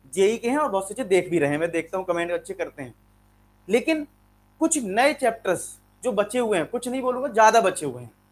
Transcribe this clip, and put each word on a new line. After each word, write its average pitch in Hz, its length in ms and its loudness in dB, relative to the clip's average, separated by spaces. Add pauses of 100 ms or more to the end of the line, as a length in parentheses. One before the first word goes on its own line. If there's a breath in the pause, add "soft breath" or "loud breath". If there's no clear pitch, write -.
(120)
जेई 196 240 2
के 233 140 -4
हैं 277 80 0
और 302 100 0
बहुत 196 200 -2
से 202 60 -10
अच्छे 247 100 -6
देख 180 260 2
भी 170 80 0
रहे 143 120 2
हैं, 147 80 -2
मैं 165 120 -2
देखता 165 280 -4
हूँ 185 80 -6
comment 170 240 -2
अच्छे 170 240 -6
करते 147 280 -8
हैं। 123 120 -14 (760)
लेकिन 294 380 2 (540)
कुछ 320 180 2
नए 233 360 2
chapters 220 520 -2 (360)
जो 240 100 -2
बचे 202 260 0
हुए 214 200 0
हैं, 151 80 -2
कुछ 240 220 -8
नहीं 254 140 -4
बोलूँगा, 254 260 -4
ज़्यादा 220 320 6
बचे 180 260 0
हुए 123 160 -8
हैं। 117 80 -18 (220)